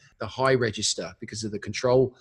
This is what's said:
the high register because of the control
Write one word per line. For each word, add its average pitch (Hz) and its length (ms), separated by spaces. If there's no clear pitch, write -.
the 113 60
high 131 300
register 104 640
because 110 240
of 107 80
the 101 80
control 127 600